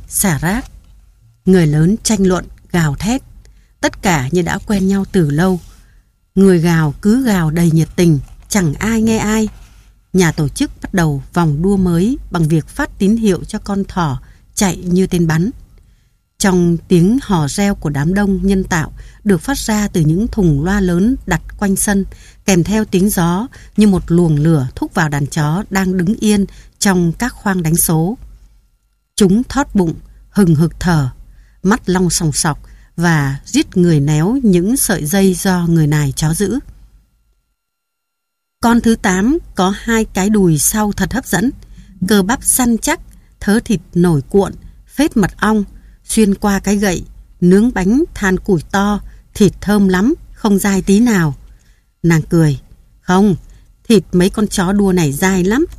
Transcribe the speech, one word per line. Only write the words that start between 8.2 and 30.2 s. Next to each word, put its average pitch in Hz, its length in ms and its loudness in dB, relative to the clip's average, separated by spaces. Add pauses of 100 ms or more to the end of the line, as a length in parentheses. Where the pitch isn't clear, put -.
chẳng 170 260 -2
ai 220 280 -2
nghe 220 160 0
ai. 214 300 -2 (640)
Nhà 180 200 2
tổ 151 160 -2
chức 285 220 -4 (120)
bắt - 120 -10
đầu 156 280 0 (100)
vòng 160 300 0
đua 196 140 2
mới 185 420 0 (120)
bằng 165 180 -2
việc 156 200 0
phát - 300 -8
tín 208 180 2
hiệu 214 280 0
cho 214 140 -12
con 196 260 -6
thỏ 151 380 -4 (320)
chạy 190 220 -2
như 180 300 0
tên 175 200 0
bắn. 160 240 0 (880)
Trong 175 380 2 (120)
tiếng 185 340 4
hò 160 260 -2
reo 202 260 -2
của 165 160 -6
đám 147 240 -2
đông 196 320 0
nhân 190 180 0
tạo 165 280 -4 (320)
được 196 160 2
phát 269 180 -6
ra 208 300 -2
từ 190 120 -2
những 165 280 0
thùng 160 360 0
loa 196 160 0
lớn 190 360 0 (100)
đặt 165 160 -4 (160)
quanh 196 180 -2
sân, 196 280 -2 (400)
kèm 175 200 2
theo 214 200 -2
tiếng 196 260 0
gió 180 360 -2 (300)
như 214 100 4
một 185 200 2
luồng 165 300 2
lửa 147 380 2
thúc - 200 -8
vào 165 140 0
đàn 143 180 -2
chó 156 440 -2
đang 190 260 -2
đứng 185 240 0
yên 208 260 0 (320)
trong 180 340 2
các 240 200 -6
khoang 190 300 -4
đánh 160 140 0
số. 175 420 -2 (960)
Chúng 202 280 2
thót 277 300 -4
bụng, 180 200 0 (360)